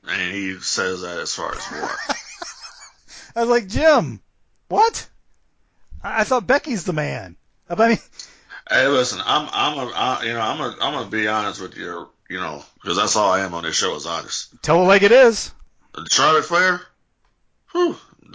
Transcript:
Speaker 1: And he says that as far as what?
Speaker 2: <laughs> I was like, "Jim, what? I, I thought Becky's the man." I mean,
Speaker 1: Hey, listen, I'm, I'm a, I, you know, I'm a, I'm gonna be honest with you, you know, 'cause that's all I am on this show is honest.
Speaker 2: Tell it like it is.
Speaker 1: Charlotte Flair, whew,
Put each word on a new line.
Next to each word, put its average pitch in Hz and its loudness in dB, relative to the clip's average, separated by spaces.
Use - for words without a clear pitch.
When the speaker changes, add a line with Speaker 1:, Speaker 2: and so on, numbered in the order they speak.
Speaker 1:
And 90 -4
he 95 -6
says 92 -4
that 87 -8
as 82 -6
far 82 -8
as - -10
what? - -10
Speaker 2:
<laughs> - -14
I 233 -2
was 233 0
like, 240 2
"Jim, 220 2
what? 440 2
I, 202 -4
I 214 4
thought 240 0
Becky's 240 0
the 185 -4
man." 139 -6
I 175 -4
mean, 233 4
Speaker 1:
Hey, 127 4
listen, 123 0
I'm, 135 0
I'm 143 -2
a, 123 -6
I, 120 -2
you 113 -4
know, 117 -4
I'm 113 -2
a, 123 -6
I'm 139 -2
gonna 117 -6
be 107 -2
honest 104 -2
with 92 -12
you, 87 -12
you 90 -8
know, 78 -8
'cause 90 -4
that's 104 0
all 104 4
I 95 2
am 95 -4
on 85 -6
this 80 -4
show 92 0
is 76 -10
honest. - -8
Speaker 2:
Tell 165 4
it 180 4
like 196 6
it 202 8
is. 240 6
Speaker 1:
Charlotte 156 4
Flair, 180 2
whew, 339 2